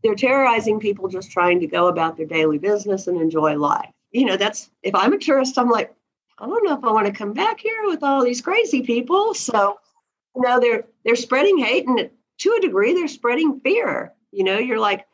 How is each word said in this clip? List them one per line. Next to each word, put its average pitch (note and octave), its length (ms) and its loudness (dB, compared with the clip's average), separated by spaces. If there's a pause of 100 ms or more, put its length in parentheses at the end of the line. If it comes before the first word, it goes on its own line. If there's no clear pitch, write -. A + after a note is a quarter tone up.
They're G#3+ 140 0
terrorizing A#3 640 2
people G3 300 -4
just F#3 200 -10
trying F3+ 300 2
to E3 80 -2
go F3 200 0
about E3 280 -2
their D#3+ 100 -8
daily D#3 340 0
business G3+ 480 -2
and F3+ 120 -2
enjoy D#3 380 0
life. - 340 -2 (200)
You B3 140 2
know, G3 120 0
that's, G#3 320 -4 (140)
if G3 120 -4
I'm G3+ 160 2
a G4+ 60 2
tourist, C4 420 0
I'm A#3+ 100 0
like, A3 240 0 (460)
"I G#3 60 -14
don't G#4 180 -2
know D4+ 140 0
if - 80 -12
I A3 80 0
wanna G#3+ 180 0
come G#3 220 -8
back G#4 260 -2
here A4 280 -6
with E4+ 160 -4
all C#4 200 2
these B3 160 0
crazy F4 440 0
people." F4 500 0
So, G#3 440 0 (560)
you B3+ 100 -2
know, B3 180 4
they're, A#3 240 0 (180)
they're A#3 140 2
spreading E4+ 400 2
hate, B3 300 0
and A#3+ 220 0 (280)
to G#4 160 0
a G#4+ 80 2
degree, A3+ 320 2
they're F4 160 -2
spreading C4+ 500 -2
fear. F#4 540 -2 (180)
You G3 140 -2
know, F#3+ 120 0
you're A3+ 220 -2
like G3+ 340 -2